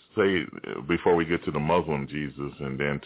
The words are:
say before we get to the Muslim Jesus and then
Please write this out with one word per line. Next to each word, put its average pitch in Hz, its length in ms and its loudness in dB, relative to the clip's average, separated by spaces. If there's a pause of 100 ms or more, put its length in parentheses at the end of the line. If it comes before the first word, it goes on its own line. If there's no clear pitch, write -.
(160)
say 98 280 4 (440)
before 87 280 4
we 85 80 4
get 82 200 -2
to - 60 -4
the 73 100 -2
Muslim 76 480 0
Jesus 71 520 -8
and 67 180 -6
then 71 280 0